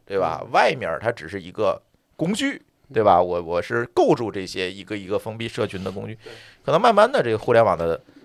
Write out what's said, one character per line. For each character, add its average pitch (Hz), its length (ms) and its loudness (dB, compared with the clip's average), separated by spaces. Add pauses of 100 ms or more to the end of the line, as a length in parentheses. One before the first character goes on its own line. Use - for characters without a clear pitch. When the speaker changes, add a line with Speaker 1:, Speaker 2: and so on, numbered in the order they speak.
Speaker 1:
对 98 140 -4
吧？ 80 240 -2
Speaker 2:
嗯。 - 80 -14
Speaker 1:
外 185 240 2
面 85 260 -4
它 117 120 -2
只 - 160 -10
是 98 120 -8
一 87 120 -16
个 101 280 -2 (360)
工 175 180 -2
具， 277 260 -4 (320)
对 113 80 -2
吧？ 92 220 6
我， 87 180 -2
我 87 220 -4
是 117 320 -4
构 285 180 4
筑 120 160 -2
这 95 160 -8
些 92 240 -6
一 95 140 -12
个 104 160 -10
一 95 80 -14
个 101 100 -2
封 110 220 -6
闭 113 80 -8
社 110 220 -4
群 95 160 -8
的 98 80 -6
工 104 160 -10
具。 110 160 -14
Speaker 3:
对。 - 80 -18 (320)
Speaker 1:
可 135 80 -2
能 165 80 4
慢 233 120 4
慢 214 200 6
的， 233 100 2
这 120 80 0
个 110 80 0
互 123 140 0
联 117 120 8
网 90 140 2
的 82 220 -2 (240)